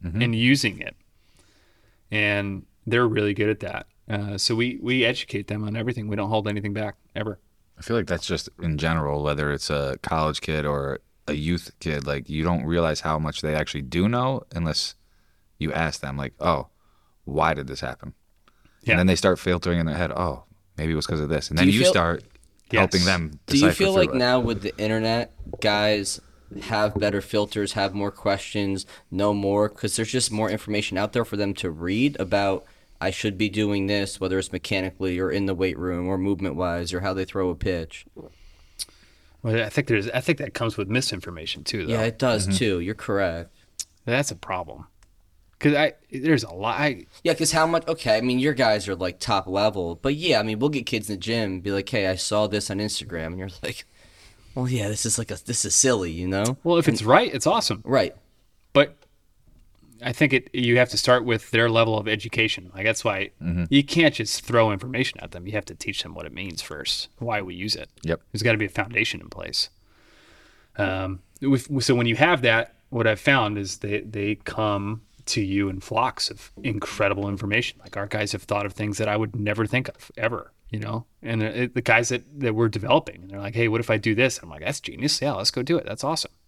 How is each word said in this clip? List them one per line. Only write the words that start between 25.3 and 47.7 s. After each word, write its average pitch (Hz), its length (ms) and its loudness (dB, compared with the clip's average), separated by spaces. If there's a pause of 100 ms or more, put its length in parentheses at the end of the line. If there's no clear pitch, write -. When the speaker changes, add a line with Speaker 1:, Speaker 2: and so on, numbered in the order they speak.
Speaker 3:
guys 104 600 2 (440)
have 107 320 2
better 101 240 2
filters, 104 540 -2
have 98 200 0
more 101 160 -2
questions, 98 760 -2 (260)
know 101 220 2
more, 101 360 2
'cause - 280 -4
there's 113 160 -2
just 123 200 0
more 107 180 0
information 104 480 -2
out 101 140 0
there 117 120 0
for 110 120 -6
them 101 180 0
to 92 160 -4
read 98 480 0
about, 98 460 0 (360)
"I 92 100 2
should 98 280 -4
be 110 100 2
doing 101 380 0
this," 101 340 -2
whether 95 200 0
it's - 120 -8
mechanically 92 680 -2
or 92 100 0
in 98 160 0
the 95 80 0
weight 90 240 0
room 90 300 -2
or 95 100 0
movement-wise 87 720 -2
or 90 80 -4
how 95 140 -2
they 95 100 -2
throw 92 260 -2
a 85 40 -4
pitch? 85 500 -4 (1400)
Speaker 2:
Well, 113 200 2
I 107 80 -4
think 139 180 0
there's, 107 220 2
I 123 100 -2
think 151 180 0
that 139 160 -8
comes 117 220 -2
with 98 120 -4
misinformation 90 760 -4
too, 98 220 -4
though. 113 80 0
Speaker 3:
Yeah, 113 80 0
it 113 160 -2
does 110 280 2
Speaker 1:
Mm-hmm. 98 100 2
Speaker 3:
too. 95 240 2
You're 95 140 -4
correct. 90 560 -2 (540)
Speaker 2:
That's 127 260 0
a 92 60 -10
problem. 90 500 -4 (720)
'Cause 147 160 4
I, 147 200 4 (180)
there's 135 320 2
a - 80 -12
lot. 98 280 -2
I 139 260 0 (180)
Speaker 3:
Yeah, 165 100 4
'cause 160 180 0
how 160 140 4
much, 165 220 0